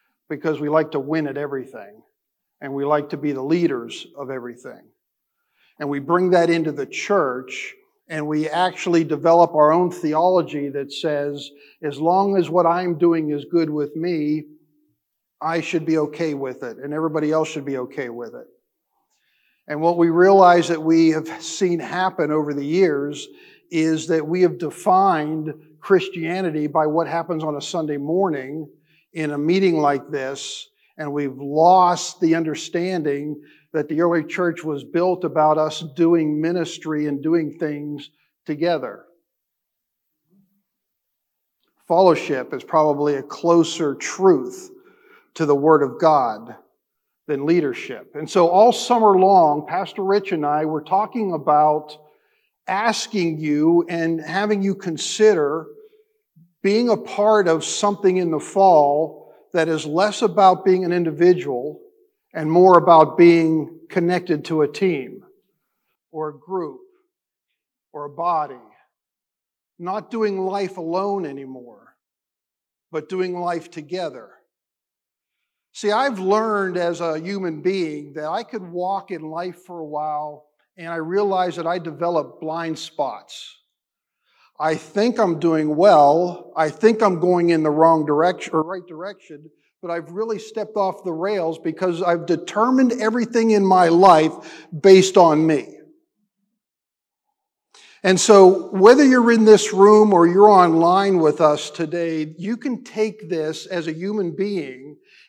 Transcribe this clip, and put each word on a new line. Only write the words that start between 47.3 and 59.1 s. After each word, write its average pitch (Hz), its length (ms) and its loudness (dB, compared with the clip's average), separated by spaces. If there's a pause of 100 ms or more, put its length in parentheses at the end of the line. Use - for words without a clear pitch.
leadership. 143 680 -4
And 156 140 -10
so 175 200 2
all 202 220 6
summer 220 480 2
long, 180 480 4
Pastor 185 380 -8
Rich 196 280 -2
and 156 120 -4
I 151 220 -2
were 156 160 -6
talking 202 500 -4
about 151 640 0 (720)
asking 190 720 -4
you 156 480 2
and 165 320 -4
having 196 420 -4
you 196 100 0
consider 165 920 0 (960)
being 226 280 2
a 202 60 2
part 208 520 0
of 160 160 0
something 196 540 -2
in 175 120 -2
the 156 80 -2
fall 156 960 2 (180)